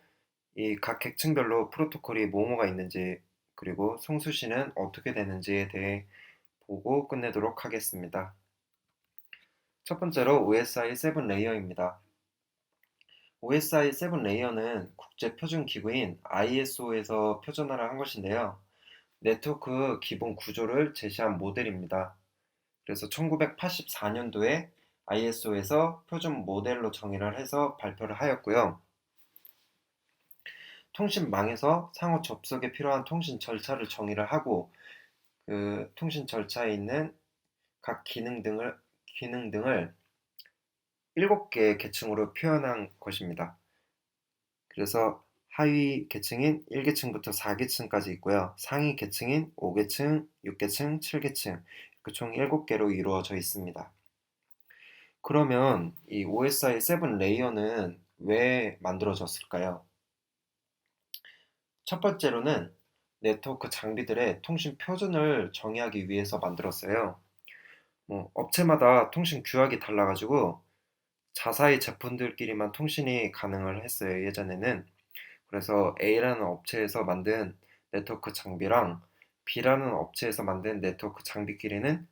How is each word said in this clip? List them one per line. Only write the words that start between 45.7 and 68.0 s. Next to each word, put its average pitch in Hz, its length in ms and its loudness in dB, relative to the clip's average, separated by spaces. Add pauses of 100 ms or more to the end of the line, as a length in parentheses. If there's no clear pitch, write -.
계층인 131 600 0
일 135 120 -4
계층부터 127 500 0
사 104 240 -2
계층까지 104 580 -2
있고요. 92 440 2
상위 143 380 0
계층인 131 600 -2
오 90 200 -2
계층, 143 520 2 (180)
육 98 120 -8
계층, 147 420 -2
칠 151 200 -4
계층 131 440 -4 (300)
이렇게 - 180 -16
총 117 220 -6
일곱 139 320 0
개로 104 240 4
이루어져 95 460 0
있습니다. 92 560 -6 (1400)
그러면 127 680 6 (120)
이 104 160 -2
오에스아이 123 560 2
세븐 160 380 0
레이어는 107 840 0 (200)
왜 113 600 2
만들어졌을까요? 92 1040 -2 (2000)
첫 175 160 -2
번째로는 135 720 0 (500)
네트워크 113 500 -2
장비들의 110 720 -2
통신 156 340 -4
표준을 151 760 0
정의하기 110 580 -4
위해서 101 280 -2
만들었어요. 92 800 -2 (840)